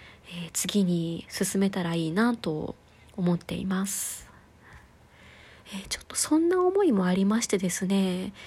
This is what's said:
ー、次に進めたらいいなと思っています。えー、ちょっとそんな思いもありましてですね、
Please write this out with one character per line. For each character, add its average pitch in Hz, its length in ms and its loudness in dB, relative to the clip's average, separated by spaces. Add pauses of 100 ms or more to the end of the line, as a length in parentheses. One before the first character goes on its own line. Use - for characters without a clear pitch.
(280)
ー、 170 240 -12
次 196 320 0
に 170 440 -2
進 196 320 -2
め 196 100 2
た 196 120 -2
ら 170 140 -2
い 165 120 0
い 156 40 -2
な 233 240 2
と 156 400 -6 (400)
思 175 180 2
っ 170 40 0
て - 180 -10
い 185 100 -4
ま 190 200 0
す。 - 400 -8 (1500)
え 196 60 -10
ー、 190 100 -12
ち - 100 -8
ょ - 40 -20
っ - 40 -20
と - 80 -14
そ - 240 2
ん 330 100 4
な 359 140 4
思 381 220 4
い 320 80 4
も 185 140 4
あ 180 80 2
り 190 100 4
ま 220 180 2
し - 60 -2
て 202 100 2
で 180 120 0
す 185 160 -2
ね、 190 460 0 (140)